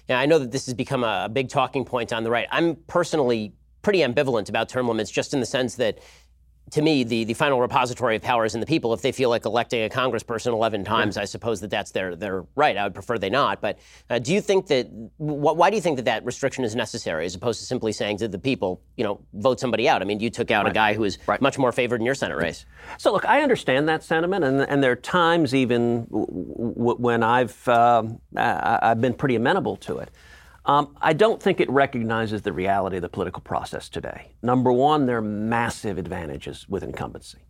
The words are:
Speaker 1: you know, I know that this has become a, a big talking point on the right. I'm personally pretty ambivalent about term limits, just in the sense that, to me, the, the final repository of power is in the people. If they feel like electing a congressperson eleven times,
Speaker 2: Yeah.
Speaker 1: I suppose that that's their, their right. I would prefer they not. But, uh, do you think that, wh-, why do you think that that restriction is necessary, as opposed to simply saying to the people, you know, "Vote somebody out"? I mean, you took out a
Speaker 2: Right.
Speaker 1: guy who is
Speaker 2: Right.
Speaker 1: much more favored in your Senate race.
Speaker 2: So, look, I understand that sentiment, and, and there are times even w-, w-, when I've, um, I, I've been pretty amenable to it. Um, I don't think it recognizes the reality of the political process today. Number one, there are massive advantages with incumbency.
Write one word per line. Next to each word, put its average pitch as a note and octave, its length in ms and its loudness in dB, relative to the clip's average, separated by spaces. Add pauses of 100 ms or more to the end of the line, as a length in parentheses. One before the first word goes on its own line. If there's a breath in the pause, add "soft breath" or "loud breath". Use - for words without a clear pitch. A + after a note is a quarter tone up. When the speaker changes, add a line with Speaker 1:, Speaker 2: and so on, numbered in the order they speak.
Speaker 1:
you B2+ 60 2
know, - 0 -
I B2+ 100 2
know D#3 140 6
that B2+ 120 -4
this C3 140 -4
has B2+ 80 -4
become B2 300 -2
a, G2 220 -2
a G#2 40 -4
big B2 200 -2
talking C3 360 -2
point A#2 260 -4
on A2+ 120 -4
the A2+ 80 -2
right. A#2 200 0
I'm D#3+ 240 0 (120)
personally B2 680 0 (300)
pretty G3+ 160 4
ambivalent B2+ 500 2
about A2+ 200 -2
term B2+ 180 -2
limits, A2 240 -2
just - 240 -4
in C#3 40 0
the A#2+ 60 0
sense B2+ 300 -2
that, A2+ 240 -2 (720 soft breath)
to D3+ 120 0
me, D3+ 220 4
the, A2+ 220 0
the A2 80 -2
final C#3 260 2
repository B2 560 0
of G#2 60 -2
power A#2 240 2
is A2 80 -2
in A2+ 80 -4
the A2 60 -6
people. B2 260 0
If G#2+ 80 -2
they C3+ 100 0
feel B2+ 180 0
like A#2 140 0
electing A2+ 400 2
a G#2+ 60 0
congressperson A#2+ 640 -2
eleven A2 320 0
times, G#2+ 320 0
Speaker 2:
Yeah. G#2 60 -2
Speaker 1:
I - 20 -4
suppose A2 340 -4
that G2+ 100 -10
that's G#2 220 -4
their, F#2+ 240 -4
their F#2 300 -6 (100)
right. C3+ 220 2
I G2+ 80 0
would G2 80 -4
prefer G#2+ 240 -4
they F#2+ 140 -2
not. A#2+ 280 2
But, G#2 200 -4 (300 soft breath)
uh, A#2+ 100 0
do B2 140 -2
you G3+ 60 4
think F#3+ 280 2
that, B2+ 180 2 (320)
wh-, D3+ 400 0
why F3 120 6
do G#3 60 2
you G#3 60 -2
think D#3+ 160 0
that B2 80 -4
that A2+ 180 0
restriction B2+ 400 -4
is G#2+ 100 -2
necessary, G#2 520 -4
as F2+ 100 -6
opposed A2 240 -2
to - 60 -12
simply A2+ 260 -2
saying G#2 260 -2
to A2 120 -4
the F#2+ 100 -6
people, G2 400 -2 (160)
you B2 80 -2
know, G2+ 160 -4 (140)
"Vote A#2 260 0
somebody A#2 300 0
out"? A#2+ 120 2
I F#2 40 -4
mean, G2 160 -4
you A2+ 80 -2
took A2+ 200 -4
out G#2 160 4
a A2 40 0
Speaker 2:
Right. G2+ 60 0
Speaker 1:
guy G#2+ 180 4
who G#2+ 100 -2
is G2+ 140 -2 (100)
Speaker 2:
Right. G#2 140 0
Speaker 1:
much C3 160 2
more B2+ 160 2
favored B2 260 0
in A2 60 -2
your C3+ 100 0
Senate F2 220 -4
race. D#2+ 280 -4 (340 loud breath)
Speaker 2:
So, - 120 2
look, F#3+ 140 0
I B3 160 4
understand D3+ 480 2
that D#3 120 0
sentiment, F3 440 0
and, C3+ 160 2
and C#3 200 2
there C3 100 4
are B2 40 2
times E3 580 2
even A#2+ 520 2
w-, - 720 -6
w-, A#2 180 2
when A#2 260 2
I've, A#2 460 2
um, A#2 540 4 (160)
I, A2 440 2
I've A2+ 200 4
been B2 140 2
pretty C3 200 0
amenable A#2+ 420 0
to - 200 -8
it. - 140 -12 (520 soft breath)
Um, C#3+ 380 2
I D#3+ 120 4
don't G#3 280 2
think - 180 2
it - 120 2
recognizes A2+ 720 0
the G2+ 100 -2
reality F#2+ 440 0
of F2+ 40 -6
the F2 80 -6
political F2+ 320 -6
process - 480 -8
today. - 380 -12 (160)
Number B2+ 280 2
one, C#3 360 4
there A#2+ 100 0
are A2+ 40 -2
massive A2 760 -2
advantages E2 720 -10
with F2+ 140 -4
incumbency. - 560 -12 (100)